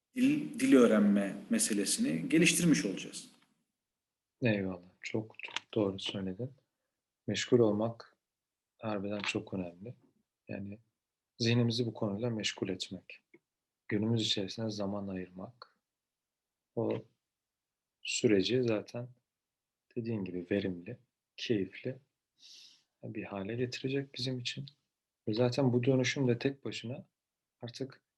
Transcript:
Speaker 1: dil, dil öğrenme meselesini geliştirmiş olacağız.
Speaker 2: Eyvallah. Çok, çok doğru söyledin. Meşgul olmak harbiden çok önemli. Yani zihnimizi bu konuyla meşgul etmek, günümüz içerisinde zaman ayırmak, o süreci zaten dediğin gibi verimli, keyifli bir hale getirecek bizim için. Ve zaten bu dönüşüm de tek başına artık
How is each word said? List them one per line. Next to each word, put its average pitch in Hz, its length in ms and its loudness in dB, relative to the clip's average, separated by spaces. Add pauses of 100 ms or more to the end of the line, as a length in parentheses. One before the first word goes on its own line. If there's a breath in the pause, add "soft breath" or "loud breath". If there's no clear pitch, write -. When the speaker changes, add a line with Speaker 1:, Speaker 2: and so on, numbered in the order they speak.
(140)
Speaker 1:
dil, 151 440 0
dil 135 160 6
öğrenme 101 600 8 (140)
meselesini 110 800 0
geliştirmiş 170 560 4
olacağız. - 460 -8 (1120)
Speaker 2:
Eyvallah. 95 460 0 (120)
Çok, 110 420 -6
çok - 320 -10
doğru 98 240 0
söyledin. 98 540 -6 (720)
Meşgul 110 320 4
olmak 110 580 0 (600)
harbiden 104 420 -4
çok - 340 -4
önemli. 92 400 -8 (540)
Yani 101 300 -10 (600)
zihnimizi 117 480 2
bu 110 80 -6
konuyla 110 360 -2
meşgul 104 380 -4
etmek, - 540 -10 (680)
günümüz 110 380 2
içerisinde 107 440 -2
zaman 101 380 -4
ayırmak, 92 640 -10 (1040)
o 113 280 -2 (1000)
süreci 107 600 2
zaten 120 460 -4 (880)
dediğin 113 280 -4
gibi 90 260 -6
verimli, 95 480 -2 (380)
keyifli 110 600 -4 (1080 soft breath)
bir 110 200 -8
hale 101 320 -6
getirecek 135 580 -4
bizim 127 240 -4
için. 135 280 -8 (600)
Ve 107 60 0
zaten 123 380 2
bu 120 120 2
dönüşüm 131 440 2
de 120 100 2
tek 139 260 -2
başına 113 400 -10 (580)
artık 135 380 -10 (180)